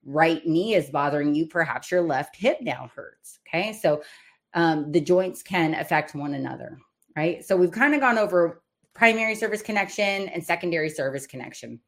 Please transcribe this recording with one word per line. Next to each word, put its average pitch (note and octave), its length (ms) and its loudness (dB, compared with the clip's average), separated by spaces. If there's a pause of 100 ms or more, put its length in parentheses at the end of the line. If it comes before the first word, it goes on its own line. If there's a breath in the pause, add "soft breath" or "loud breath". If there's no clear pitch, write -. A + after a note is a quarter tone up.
right D#3 400 2
knee F3+ 300 2
is D3 160 2
bothering D3 420 0
you, D#3+ 140 0
perhaps D3+ 420 -2
your F3+ 140 2
left D3 320 -4
hip B3 260 0
now B2+ 340 -8
hurts, - 520 -20
okay? G3+ 260 -2
So, D3+ 300 0 (500 loud breath)
um, D#3+ 380 2
the E3+ 100 4
joints F3+ 400 2
can E3 320 0
affect D3+ 400 -2
one C#3+ 220 -6
another, C3 420 -8 (380)
right? D#3+ 280 -2
So F#3+ 140 2
we've F3+ 140 6
kinda C#4 260 2
gone A#3+ 220 4
over F3 420 2 (320)
primary A3 400 4
service G#3+ 300 -4
connection G3 680 -2
and E3 140 -8
secondary E3 480 -2
service C3+ 340 -4
connection. A#2 640 -16